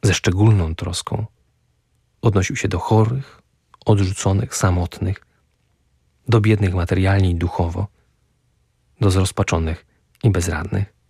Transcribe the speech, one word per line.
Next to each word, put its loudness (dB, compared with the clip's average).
Ze 2
szczególną 2
troską -6
odnosił 0
się -4
do -2
chorych, 0
odrzuconych, 0
samotnych, -2
do 4
biednych 2
materialnie 2
i 0
duchowo, -4
do 4
zrozpaczonych -2
i 4
bezradnych -2